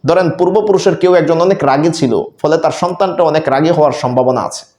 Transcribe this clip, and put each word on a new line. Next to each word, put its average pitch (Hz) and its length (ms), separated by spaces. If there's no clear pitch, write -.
ধরেন, 170 260
পূর্বপুরুষের 190 640
কেউ 180 180
একজন 165 280
অনেক 190 220
রাগী 143 260
ছিল, 123 320
ফলে 156 160
তার 165 140
সন্তানটা 180 520
অনেক 156 260
রাগী 147 200
হওয়ার 151 220
সম্ভাবনা 123 500
আছে। - 240